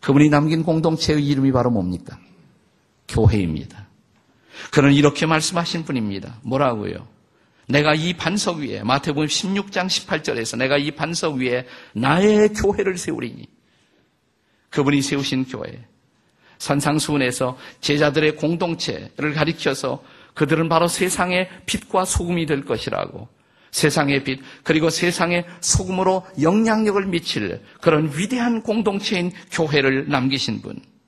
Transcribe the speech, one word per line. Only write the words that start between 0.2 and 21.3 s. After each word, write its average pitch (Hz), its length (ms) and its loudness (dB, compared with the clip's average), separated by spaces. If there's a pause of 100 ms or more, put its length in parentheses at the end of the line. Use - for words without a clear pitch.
남긴 151 340 4
공동체의 160 640 0
이름이 135 240 2
바로 123 200 2
뭡니까? 92 480 -4 (880)
교회입니다. 92 800 0 (800)
그는 139 220 6
이렇게 143 340 4
말씀하신 160 580 -2
분입니다. 110 580 -6
뭐라고요? 113 680 -2 (580)
"내가 147 280 2
이 160 200 -2
반석 180 440 -2
위에", 107 260 -8
마태복음 143 420 0
십육 196 460 -2
장 185 160 -2
십팔 - 340 -4
절에서 117 340 -4
"내가 131 220 2
이 147 140 -2
반석 160 440 -4
위에 127 300 -2 (280)
나의 196 560 6
교회를 196 460 0
세우리니." - 500 -8 (1200)
그분이 143 320 2
세우신 135 440 -2
교회. - 380 -12 (720)
산상수훈에서 139 1000 0 (240)
제자들의 151 560 2
공동체를 156 1000 -4
가리켜서 147 680 -2 (320)
그들은 156 340 0
바로 165 200 4
세상의 180 600 -2 (180)